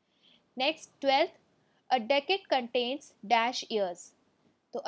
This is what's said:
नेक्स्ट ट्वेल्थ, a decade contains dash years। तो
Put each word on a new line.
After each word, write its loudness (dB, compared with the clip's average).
नेक्स्ट -2
ट्वेल्थ, 4
a 4
decade 0
contains -2
dash 2
years। -2
तो -6